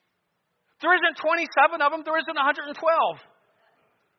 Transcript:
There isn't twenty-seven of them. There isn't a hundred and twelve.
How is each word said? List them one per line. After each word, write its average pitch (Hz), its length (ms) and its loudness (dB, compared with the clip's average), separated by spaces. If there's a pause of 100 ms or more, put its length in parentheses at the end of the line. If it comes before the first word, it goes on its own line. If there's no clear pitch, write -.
(800)
There 349 140 4
isn't 339 220 0
twenty-seven 320 640 0
of 285 100 2
them. 320 140 -6
There 320 120 -2
isn't 320 200 -4
a 285 40 0
hundred 294 280 -2
and - 80 -12
twelve. 294 400 0 (1000)